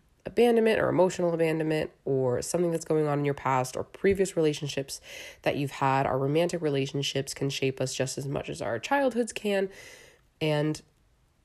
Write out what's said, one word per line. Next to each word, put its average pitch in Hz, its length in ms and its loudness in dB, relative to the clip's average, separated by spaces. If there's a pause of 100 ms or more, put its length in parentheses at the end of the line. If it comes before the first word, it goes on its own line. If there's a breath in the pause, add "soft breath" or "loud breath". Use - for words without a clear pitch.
(260)
abandonment 226 520 4
or 135 100 2
emotional 175 440 2
abandonment 160 580 0 (140)
or 131 380 0
something 175 280 0
that's 165 140 -6
going 156 220 2
on 147 140 0
in 143 40 0
your 143 100 2
past 131 420 0
or - 60 -4
previous 190 540 0
relationships 147 640 -2 (420 loud breath)
that - 140 0
you've 139 140 -2
had. 135 360 2
Our 131 120 0
romantic 165 420 2
relationships 139 720 -2
can 139 160 -2
shape 135 320 -2
us 131 140 -4
just 131 240 -4
as 143 80 -6
much 139 240 -6
as 151 100 -8
our 120 180 -2
childhoods 247 540 0
can. 196 380 -2 (720 loud breath)
And 151 400 0 (640)